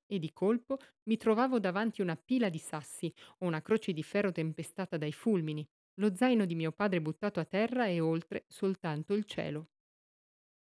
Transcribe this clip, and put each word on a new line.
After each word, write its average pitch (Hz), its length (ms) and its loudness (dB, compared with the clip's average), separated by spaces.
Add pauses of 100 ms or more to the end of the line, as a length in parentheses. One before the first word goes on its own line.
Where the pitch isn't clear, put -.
e 202 120 -2
di 151 140 -4
colpo 240 460 0 (260)
mi 220 120 2
trovavo 233 420 2
davanti 196 440 0
una 170 140 0
pila 240 320 0
di 160 100 -4
sassi - 540 -8 (260)
o 185 80 -2
una 156 160 0
croce 220 300 0
di 156 100 -4
ferro 202 300 0
tempestata 165 640 -4
dai 151 160 -2
fulmini, 156 540 0 (280)
lo 196 200 2
zaino 240 300 4
di 170 100 -2
mio 160 180 0
padre 190 280 2
buttato 180 400 -2
a 160 40 0
terra 233 420 0
e 175 140 0
oltre 165 480 0
soltanto 175 680 -2
il 214 100 0
cielo. 156 460 -6 (1040)